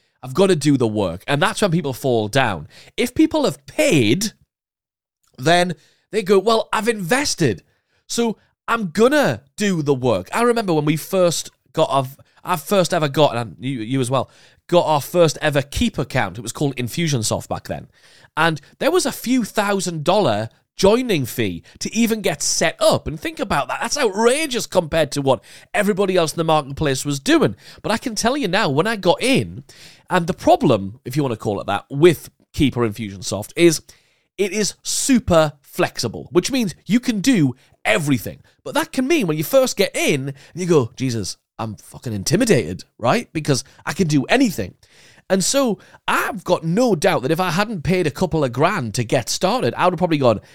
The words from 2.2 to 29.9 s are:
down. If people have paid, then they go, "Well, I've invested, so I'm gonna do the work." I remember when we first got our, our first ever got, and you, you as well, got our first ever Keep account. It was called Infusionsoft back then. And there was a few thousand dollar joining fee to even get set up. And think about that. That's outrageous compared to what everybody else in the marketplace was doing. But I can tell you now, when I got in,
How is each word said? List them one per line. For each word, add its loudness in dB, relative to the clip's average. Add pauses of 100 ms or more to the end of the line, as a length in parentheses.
down. -2 (280)
If -4
people 2
have -4
paid, 2 (1080)
then 2 (380)
they -2
go, 4
"Well, 2
I've -2
invested, -2 (440)
so -2 (300)
I'm -2
gonna 2 (120)
do 0
the 2
work." 0
I 0
remember 0
when 0
we 0
first 0 (240)
got 2
our, 2 (380)
our -2
first 0
ever 0
got, 2
and -6
you, -6
you -2
as -2
well, -2 (380)
got 2
our 2
first 2
ever 2
Keep -2
account. -4
It -10
was -10
called -2
Infusionsoft -2
back -8
then. -10 (500)
And 0 (180)
there 0
was 0
a -2
few -2
thousand -4
dollar 2 (280)
joining 2
fee -4 (160)
to -8
even 0
get -4
set 0
up. 2
And -8
think -10
about -2
that. -6
That's -4
outrageous 0
compared 0
to -4
what 0 (300)
everybody 0
else 2
in -8
the 0
marketplace -2
was -4
doing. 2 (260)
But -4
I -2
can -8
tell 0
you -2
now, 0
when 0
I -2
got 0
in, -2 (460)